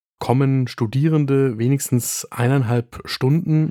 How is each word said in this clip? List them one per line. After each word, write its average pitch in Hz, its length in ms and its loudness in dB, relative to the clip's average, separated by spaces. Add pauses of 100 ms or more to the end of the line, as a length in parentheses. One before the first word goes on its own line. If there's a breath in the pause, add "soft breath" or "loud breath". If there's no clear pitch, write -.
(180)
kommen 131 480 2
Studierende 139 920 0
wenigstens 127 720 -2
eineinhalb 120 760 0
Stunden 156 680 0